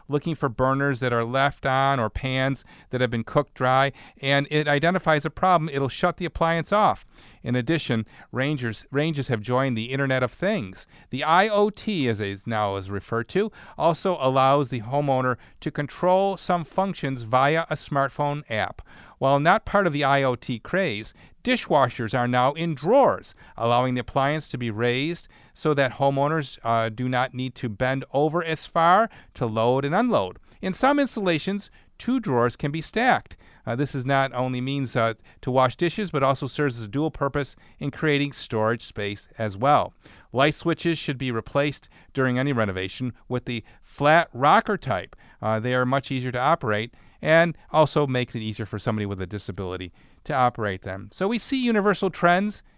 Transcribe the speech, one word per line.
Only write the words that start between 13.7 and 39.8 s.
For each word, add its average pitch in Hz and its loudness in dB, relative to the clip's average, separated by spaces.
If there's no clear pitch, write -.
also 165 0
allows 135 4
the 123 -6
homeowner 127 0
to - -6
control 180 0
some 175 -2
functions 147 -4
via 135 2
a 165 -4
smartphone 143 -2
app. 104 -4
While 139 4
not 175 4
part 202 2
of 156 2
the 143 0
I 139 4
O 131 2
T 120 -6
craze, 123 -4
dishwashers 135 2
are 120 2
now 127 2
in 165 -4
drawers, 160 2
allowing 120 2
the 123 -2
appliance 143 -2
to 139 -8
be 120 -4
raised 123 -2
so 151 0
that 131 2
homeowners, 139 0
uh, 113 0
do 123 -6
not 127 -2
need 127 -6
to 123 -6
bend 127 -2
over 151 2
as 160 -4
far 180 4
to 127 -2
load 120 2
and 143 -2
unload. 180 0
In 185 -4
some 285 2
installations, 202 -2
two 254 -2
drawers 120 0
can 147 -4
be 160 -6
stacked. 220 0
Uh, 117 -2
this 139 -4
is 127 -4
not 135 2
only 127 -4
means, 135 -4
uh, 113 2
to 127 -4
wash 127 2
dishes, 175 -2
but 139 0
also 135 0
serves 131 -2
as 117 -8
a 107 -10
dual 143 -2
purpose 139 -4
in 143 -4
creating 143 0
storage 113 -2
space 101 -8
as 104 -4
well. 135 2